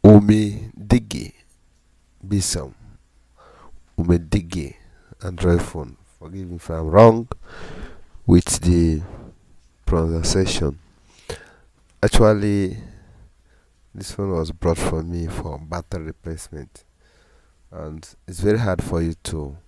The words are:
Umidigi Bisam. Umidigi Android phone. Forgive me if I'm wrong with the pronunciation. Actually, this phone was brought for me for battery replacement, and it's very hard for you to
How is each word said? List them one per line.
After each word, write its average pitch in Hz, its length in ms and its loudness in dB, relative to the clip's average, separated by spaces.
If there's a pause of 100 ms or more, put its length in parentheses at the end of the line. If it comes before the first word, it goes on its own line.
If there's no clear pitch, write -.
Umidigi 104 1300 4 (920)
Bisam. 92 480 -4 (1300)
Umidigi 85 760 -2 (500)
Android 87 360 0
phone. - 360 -10 (220)
Forgive 92 300 -16
me 87 80 -12
if - 140 -14
I'm 80 160 -6
wrong 113 420 8 (960)
with - 360 2
the 85 420 0 (800)
pronunciation. 82 960 -2 (1200)
Actually, 104 760 2 (1120)
this 98 200 -14
phone 98 180 -6
was 80 220 -4
brought 82 260 -2
for 80 240 -4
me 85 240 -6
for 78 320 -10
battery 80 480 -10
replacement, - 800 -16 (880)
and 78 360 -16 (180)
it's 80 140 -14
very 104 180 2
hard 98 240 0
for 85 200 -2
you 82 120 -4 (100)
to 76 320 -10 (120)